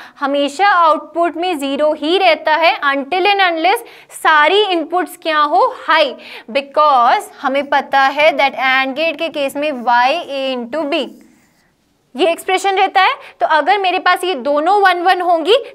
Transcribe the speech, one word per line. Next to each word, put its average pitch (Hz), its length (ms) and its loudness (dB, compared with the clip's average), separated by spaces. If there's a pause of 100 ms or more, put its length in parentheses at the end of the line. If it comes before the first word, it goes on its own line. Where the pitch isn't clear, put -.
(200)
हमेशा 285 480 0
आउटपुट 330 680 2
में 349 220 -4
ज़ीरो 285 340 -2
ही 302 240 -2
रहता 320 380 2
है 339 240 2
until 277 460 -2
and 403 160 2
unless 359 380 0 (320)
सारी 320 520 4
इनपुट्स 349 540 -4
क्या 311 220 -2
हो? 349 360 2 (120)
हाई। 311 280 2 (360)
Because 277 720 2 (180)
हमें 277 280 -4
पता 277 320 0
है 294 300 2
that 269 220 0
and 262 420 0
गेट 311 240 -4
के 330 100 -4
केस 277 260 -6
में 294 160 -4
Y 247 400 0 (180)
A 269 280 -6
into 277 360 -6
B, 277 140 -4 (1120)
ये 330 140 0
एक्सप्रेशन 381 440 -4
रहता 381 260 0
है। 480 140 2 (240)
तो 349 60 0
अगर 311 320 2
मेरे 370 220 -2
पास 359 240 0
ये 359 120 -2
दोनों 294 460 0
वन 370 180 2
वन 359 220 0
होंगी, 339 340 2 (200)